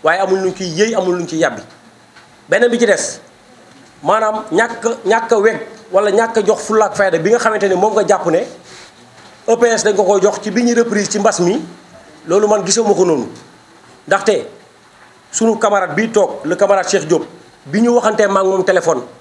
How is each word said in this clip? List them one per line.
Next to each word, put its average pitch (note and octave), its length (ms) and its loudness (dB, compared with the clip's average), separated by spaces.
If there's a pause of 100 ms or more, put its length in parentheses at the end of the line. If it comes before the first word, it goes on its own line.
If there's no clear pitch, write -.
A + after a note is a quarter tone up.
waaye E3 160 2
amul F#3+ 220 0
luñ F#3 120 -2
ciy F#3 140 -8
yëy, G#3 280 0
amul F#3 200 0
luñ F3 120 -6
ciy D#3+ 120 -6
yàbbi. B2 220 -2 (880)
Beneen A3+ 200 2
bi A#3 80 0
ci A#3 80 2
des - 360 0 (800)
maanaam G#3+ 480 0
ñàkk, A3+ 540 -2
ñàkk A3+ 260 0
a A3 80 4
weg G3+ 280 0 (240)
wala G3+ 200 2
ñàkk A3+ 280 0
a - 60 0
jox G#3 200 0
fulla G#3+ 220 2
ak - 100 -6
fayda F#3 220 2
bi E3 100 0
nga A#3 100 4
xamante G#3 300 0
ne F#3 60 2
moom G3+ 180 0
nga G#3 120 2
jàpp F3+ 260 0
ne E3 80 2 (1080)
E A3+ 80 2
P A3+ 120 0
S A3+ 180 0
dañ G#3+ 100 2
ko G3+ 80 2
koy G3 180 2
jox G3+ 200 0
ci G#3+ 100 -6
bi G#3+ 120 -2
ñuy A#3+ 100 2
reprise A#3 360 0
ci G#3+ 100 -2
mbas G3+ 200 2
mi, F#3+ 220 2 (640)
loolu G3+ 220 2
man G#3 160 0
gisuma G#3 280 0
ko F#3 120 2
noonu. C3+ 240 -2 (760)
Ndaxte G3 400 0 (840)
sunu A3+ 260 0
camarade G3 380 0
bi A3 160 -2
toog, - 320 0
le E3 120 -2
camarade F#3+ 340 0
Cheikh E3+ 180 -2
Diop, E3 160 2 (420)
bi D3 160 -2
ñu A#3+ 120 2
waxantee G#3+ 340 2
maag G3 180 0
moom F#3+ 200 0
téléphone D#3+ 380 0 (180)